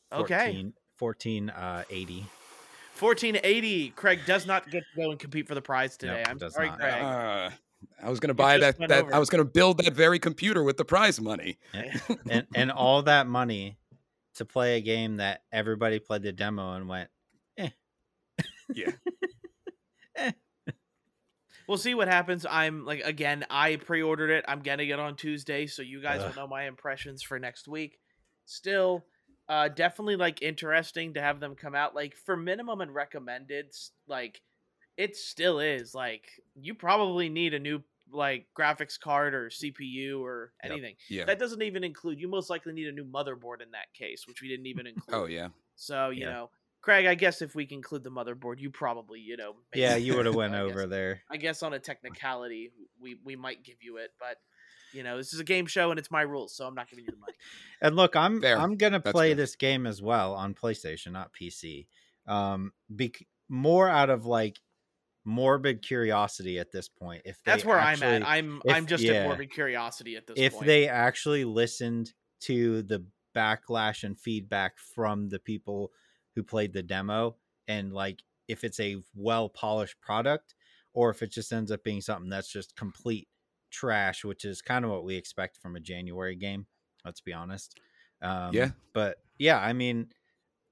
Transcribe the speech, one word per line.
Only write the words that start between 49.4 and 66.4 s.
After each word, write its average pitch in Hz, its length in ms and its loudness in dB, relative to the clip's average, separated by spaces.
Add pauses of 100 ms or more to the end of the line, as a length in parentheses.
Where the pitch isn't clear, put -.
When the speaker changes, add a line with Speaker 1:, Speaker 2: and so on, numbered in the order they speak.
Speaker 2:
Yeah, 127 220 4
Speaker 1:
made 117 80 2
Speaker 2:
you 127 100 2
Speaker 1:
it. 123 40 2
Speaker 2:
would've 117 160 4
Speaker 1:
So 113 40 2
Speaker 2:
went 104 180 2
Speaker 1:
I 101 80 0
guess, 95 80 -2
Speaker 2:
over 95 160 -4
there. 95 420 -4
Speaker 1:
I 151 80 -8
guess 160 260 -4
on 151 100 -6
a 135 60 -6
technicality, 123 920 -10 (280)
we, 123 240 -16
we 135 120 -14
might 127 280 -12
give 117 200 -20
you 117 140 -16
it, 113 220 -12
but, 123 180 -12 (540)
you 135 120 -14
know, 123 140 -6
this 131 140 -8
is 160 80 -8
a 165 40 -6
game 180 240 0
show 170 240 2
and 160 80 -2
it's 147 100 -10
my 156 140 2
rules, 143 320 -6
so 135 100 -10
I'm 131 80 -10
not 127 160 -12
giving 123 160 -20
you 110 60 -12
the 107 60 -14
mic. 101 220 -18
Speaker 2:
<laughs> - 440 -20
And 156 120 4
look, 180 200 6
I'm, 202 260 4
Speaker 3:
Fair. 123 180 6
Speaker 2:
I'm 196 180 2
gonna 202 220 4
Speaker 3:
That's 107 140 0
Speaker 2:
play 160 160 6
Speaker 3:
fair. 151 60 4
Speaker 2:
this 139 200 -2
game 135 320 0
as 98 140 -6
well 101 340 2
on 98 200 -4
PlayStation, 92 580 -6
not 92 200 -12
P 87 160 -12
C. 76 380 -14 (400)
Um, 98 460 -2 (160)
bec-, 117 360 -6 (240)
more 160 400 6
out 143 200 6
of, 117 160 2
like, 113 340 0 (640)
morbid 131 600 2
curiosity 104 760 0